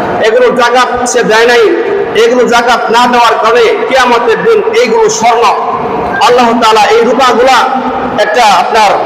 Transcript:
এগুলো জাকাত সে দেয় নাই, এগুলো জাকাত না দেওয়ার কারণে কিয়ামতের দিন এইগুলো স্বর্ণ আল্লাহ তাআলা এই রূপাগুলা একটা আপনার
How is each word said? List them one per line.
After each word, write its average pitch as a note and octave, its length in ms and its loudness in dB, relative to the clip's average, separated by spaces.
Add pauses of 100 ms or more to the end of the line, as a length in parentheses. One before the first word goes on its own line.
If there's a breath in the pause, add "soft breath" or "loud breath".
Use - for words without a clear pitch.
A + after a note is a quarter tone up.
(240)
এগুলো A3+ 340 0
জাকাত B3 480 -2
সে A#3+ 180 -2
দেয় G#3+ 220 2
নাই, A#3+ 160 2 (540)
এগুলো A#3+ 320 0
জাকাত A#3+ 440 0
না A#3+ 200 2
দেওয়ার A#3+ 220 2 (100)
কারণে A3+ 180 2
কিয়ামতের B3 840 0
দিন A3 180 2 (120)
এইগুলো A3+ 360 0
স্বর্ণ A#3 340 0 (760)
আল্লাহ A#3 300 2 (100)
তাআলা A3 200 2
এই A3 220 2
রূপাগুলা B3 540 2 (640)
একটা A3 240 0
আপনার G#3 480 2 (140)